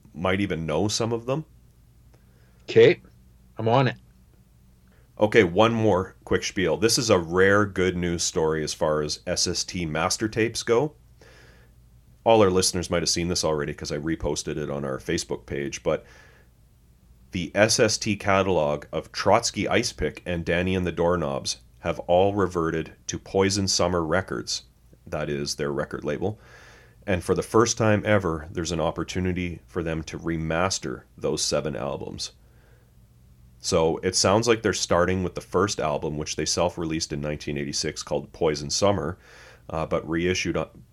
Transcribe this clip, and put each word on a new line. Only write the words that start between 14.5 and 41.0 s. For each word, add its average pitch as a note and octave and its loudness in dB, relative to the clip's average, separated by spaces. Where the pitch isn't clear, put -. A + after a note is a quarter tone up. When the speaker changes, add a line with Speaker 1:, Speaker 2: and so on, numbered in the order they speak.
Speaker 1:
it D2 -4
on C#2+ -6
our C2 -6
Facebook - -4
page, C#2 -6
but D#2+ 0
the F2 -6
S A2 4
S A2 4
T G#2+ -2
catalog F2+ 2
of D#2 -6
Trotsky G#2 0
Ice A2 0
Pick - -6
and E2+ -4
Danny F2+ 0
and F2+ 0
the E2 -2
Doorknobs E2 -2
have E2+ -4
all F#2+ 4
reverted E2+ 0
to E2+ -6
Poison G2 0
Summer F2 0
Records. D#2 -4
That D2+ -6
is D2 -4
their D2 -4
record C#2 -6
label. D#2+ -4
And F#2 -2
for F#2+ 0
the E2+ 0
first A2+ 4
time G#2+ 2
ever, F2 0
there's E2 -4
an E2 -2
opportunity F2 -2
for F2 -6
them D#2+ -4
to - -12
remaster E2 -4
those D2+ -2
seven D2 -2
albums. - -8
So E2 2
it F#2 -2
sounds G#2+ 4
like A2 4
they're F#2+ 2
starting F2+ 0
with E2+ -6
the - -6
first G2 0
album, D2+ -2
which D2+ -8
they D#2 -4
self-released E2+ -2
in D2 -6
nineteen D2 -6
eighty-six, C#2+ -6
called D2 -6
Poison C#2+ -2
Summer, F#2 0
uh, D#2+ -4
but D#2+ -4
reissued E2+ 0
on, D#2 -4